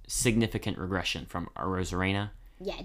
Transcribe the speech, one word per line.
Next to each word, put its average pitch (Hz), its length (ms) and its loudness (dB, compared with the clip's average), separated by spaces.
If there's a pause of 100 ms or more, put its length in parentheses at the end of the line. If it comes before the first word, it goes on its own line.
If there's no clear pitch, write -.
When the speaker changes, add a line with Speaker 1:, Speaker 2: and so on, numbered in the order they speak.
Speaker 1:
significant 110 680 2
regression 90 500 -2
from 87 300 -4
Arozarena. 92 720 0 (300)
Speaker 2:
Yeah, 190 240 -6